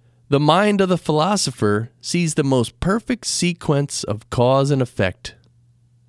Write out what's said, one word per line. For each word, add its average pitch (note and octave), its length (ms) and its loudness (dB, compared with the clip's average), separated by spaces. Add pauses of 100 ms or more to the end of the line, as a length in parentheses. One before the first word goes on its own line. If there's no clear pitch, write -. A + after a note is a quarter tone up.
(300)
the C#3 100 2
mind F#3+ 400 4
of F#3+ 80 2
the F3+ 100 2
philosopher D3+ 920 0 (100)
sees E3+ 340 -2
the D3+ 100 0
most C3 360 0
perfect F#3 460 -4
sequence D3+ 760 -2
of - 260 -8
cause C3+ 400 2
and C#3 100 2
effect. - 540 -4 (760)